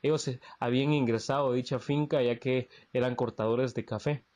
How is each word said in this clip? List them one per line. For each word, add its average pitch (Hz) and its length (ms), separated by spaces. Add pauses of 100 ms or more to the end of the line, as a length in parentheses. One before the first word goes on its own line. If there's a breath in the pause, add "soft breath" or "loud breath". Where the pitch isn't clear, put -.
ellos, 147 260
eh, 123 140 (180 loud breath)
habían 127 320
ingresado 135 580
a 123 60
dicha 127 240
finca 147 420
ya 120 160
que 127 300 (240 loud breath)
eran 123 240
cortadores 120 600
de 110 100
café 139 400 (100)